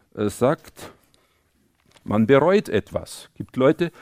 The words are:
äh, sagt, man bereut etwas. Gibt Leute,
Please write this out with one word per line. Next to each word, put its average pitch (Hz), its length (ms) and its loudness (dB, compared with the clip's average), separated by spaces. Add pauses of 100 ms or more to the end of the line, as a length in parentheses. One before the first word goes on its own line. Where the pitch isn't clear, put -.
(140)
äh, 104 140 -4
sagt, - 640 -4 (1120)
man 107 220 0
bereut 151 420 4
etwas. - 680 -6
Gibt - 220 -14
Leute, 151 340 0 (120)